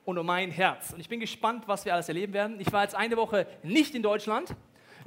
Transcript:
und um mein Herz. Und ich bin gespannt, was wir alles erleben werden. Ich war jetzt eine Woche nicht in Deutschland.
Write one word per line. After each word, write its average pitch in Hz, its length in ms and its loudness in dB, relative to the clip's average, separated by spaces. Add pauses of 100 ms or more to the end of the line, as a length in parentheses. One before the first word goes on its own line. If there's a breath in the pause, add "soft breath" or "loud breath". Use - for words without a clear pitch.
und 180 140 -4
um 165 80 -2
mein 180 240 0
Herz. 160 420 2
Und 170 80 -12
ich 160 80 -12
bin 233 100 -4
gespannt, 226 480 -2
was 196 200 -2
wir 180 80 2
alles 170 140 0
erleben 190 260 -4
werden. 208 260 -2
Ich 185 120 -4
war 202 100 6
jetzt 202 120 0
eine 226 220 0
Woche 214 300 2 (160 loud breath)
nicht 269 320 4
in 233 80 -2
Deutschland. 214 520 0 (520 loud breath)